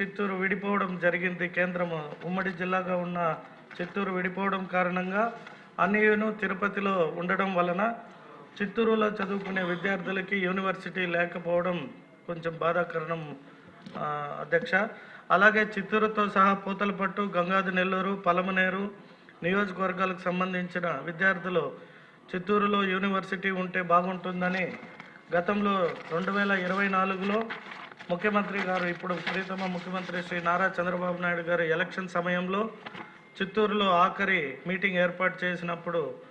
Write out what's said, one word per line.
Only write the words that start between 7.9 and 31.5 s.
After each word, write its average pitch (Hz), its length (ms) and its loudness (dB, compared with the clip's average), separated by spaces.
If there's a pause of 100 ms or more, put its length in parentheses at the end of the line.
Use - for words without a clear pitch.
చిత్తూరులో 220 460 2
చదువుకునే 196 560 -2
విద్యార్థులకి 185 760 -2
యూనివర్సిటీ 185 680 0
లేకపోవడం 175 840 0 (380)
కొంచెం 165 340 -6
బాధాకరణం, 165 720 -2 (640)
ఆ, 147 440 -4
అధ్యక్ష. 165 340 0 (560)
అలాగే 202 280 8
చిత్తూరుతో 214 680 0
సహా 196 240 6
పూతలపట్టు, 196 680 -2
గంగాది 185 500 2
నెల్లూరు, 185 400 2
పలమనేరు 185 800 2 (520)
నియోజకవర్గాలకు 185 760 0
సంబంధించిన 180 680 -2 (160)
విద్యార్థులు 175 680 0 (640)
చిత్తూరులో 202 480 2
యూనివర్సిటీ 190 680 0
ఉంటే 185 320 -2
బాగుంటుందని 180 920 0 (640)
గతంలో 196 520 2 (220)
రెండు 185 200 0
వేల 202 200 2
ఇరవై 190 360 2
నాలుగులో 190 560 2 (680)
ముఖ్యమంత్రి 196 500 0
గారు, 185 280 0
ఇప్పుడు 180 260 -4
ప్రియతమ 185 520 -4
ముఖ్యమంత్రి 180 580 -4
శ్రీ 175 160 -4
నారా 175 320 2 (100)
చంద్రబాబు 175 400 -2
నాయుడు 175 200 0
గారు 170 200 2